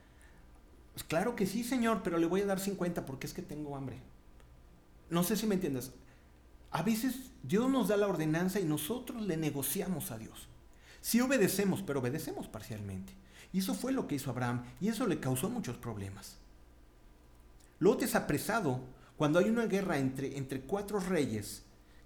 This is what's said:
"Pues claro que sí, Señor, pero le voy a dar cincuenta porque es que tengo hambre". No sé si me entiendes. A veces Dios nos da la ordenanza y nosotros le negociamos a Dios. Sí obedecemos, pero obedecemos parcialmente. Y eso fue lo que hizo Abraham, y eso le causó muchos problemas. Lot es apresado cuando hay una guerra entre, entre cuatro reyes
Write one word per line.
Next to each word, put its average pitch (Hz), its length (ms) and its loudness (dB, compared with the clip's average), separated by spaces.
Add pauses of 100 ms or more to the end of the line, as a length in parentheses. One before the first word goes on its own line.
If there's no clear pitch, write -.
(920)
"Pues - 100 -12
claro 214 320 0
que 202 100 2
sí, 233 200 0
Señor, 226 380 2
pero 170 140 0
le 165 80 4
voy 185 160 2
a 202 40 0
dar 190 160 0
cincuenta 180 440 -2
porque 131 220 -8
es - 60 -8
que 180 80 -8
tengo 147 340 -8
hambre". 131 240 -8 (1080)
No 170 140 2
sé 214 120 2
si 226 100 0
me 202 100 4
entiendes. 139 360 -2 (800)
A 165 120 -2
veces 226 480 0 (120)
Dios 208 260 2
nos 240 200 4
da 208 80 4
la 208 100 4
ordenanza 175 540 2
y - 20 0
nosotros 220 600 -2
le 180 120 0
negociamos 156 720 -2
a 117 80 -8
Dios. - 300 -14 (540)
Sí - 180 2
obedecemos, 202 640 4
pero 139 180 -2
obedecemos 156 480 -2
parcialmente. 101 640 -8 (400)
Y 185 80 0
eso 190 140 0
fue 247 180 -2
lo 262 160 0
que 147 80 0
hizo 135 140 -4
Abraham, 123 340 0 (160)
y 185 80 0
eso 233 200 0
le 165 120 0
causó 131 300 0
muchos 196 260 -4
problemas. 101 640 -8 (1400)
Lot 208 240 6
es 233 120 2
apresado 151 640 0 (380)
cuando 151 220 4
hay 214 100 6
una 233 160 4
guerra 185 320 2
entre, 135 400 -2
entre 135 240 -4
cuatro 202 400 -2
reyes 131 640 0 (420)